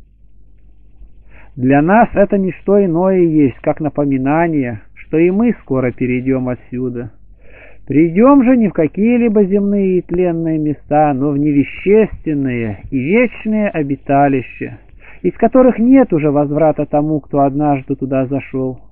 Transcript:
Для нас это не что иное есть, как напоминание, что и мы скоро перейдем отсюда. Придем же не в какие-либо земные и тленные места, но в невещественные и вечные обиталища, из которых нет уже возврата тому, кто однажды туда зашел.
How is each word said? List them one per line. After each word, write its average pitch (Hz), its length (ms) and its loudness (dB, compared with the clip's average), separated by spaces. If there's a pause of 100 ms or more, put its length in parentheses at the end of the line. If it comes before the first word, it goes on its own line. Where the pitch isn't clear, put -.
(1500)
Для 139 280 2
нас 202 320 4
это 196 240 0
не 190 140 -2
что 202 300 0
иное 185 360 0
есть, 156 420 2
как 151 200 -4
напоминание, 143 1000 -2 (140)
что - 240 -6
и 175 120 2
мы 214 300 0
скоро 127 320 -2
перейдем 127 560 -2
отсюда. 123 640 -8 (760)
Придем 185 560 4
же 254 140 4
не 226 120 2
в 160 40 -4
какие-либо 214 720 0
земные 196 540 0
и 175 40 -2
тленные 165 560 -2
места, 151 540 0
но 139 180 -2
в 139 60 -2
невещественные 143 1400 -2 (120)
и 139 80 -4
вечные 214 680 -2
обиталища, 139 1120 -2 (420)
из 180 140 -4
которых 254 440 2
нет 254 360 4
уже 151 160 0
возврата 147 560 0
тому, 151 340 -2
кто 139 200 -4
однажды 139 560 -2
туда 135 300 -2
зашел. 131 540 -6 (120)